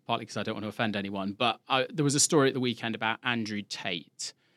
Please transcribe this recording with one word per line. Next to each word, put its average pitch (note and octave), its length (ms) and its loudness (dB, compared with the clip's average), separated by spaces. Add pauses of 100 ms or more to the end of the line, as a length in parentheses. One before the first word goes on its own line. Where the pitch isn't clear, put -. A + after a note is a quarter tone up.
partly A#2 180 -2
'cause - 140 -8
I G#2 40 -4
don't A2 120 -4
want G#2 100 -8
to G#2+ 40 -6
offend G#2 280 -2
anyone, G2 360 -4
but A#2 360 0
I, C3 240 2
there D#3 120 0
was C#3 100 4
a C#3+ 60 4
story C#3 280 6
at C3 60 0
the C3 60 -2
weekend A#2+ 340 -2
about A2 280 -2
Andrew G#2+ 400 0
Tate - 720 -8 (240)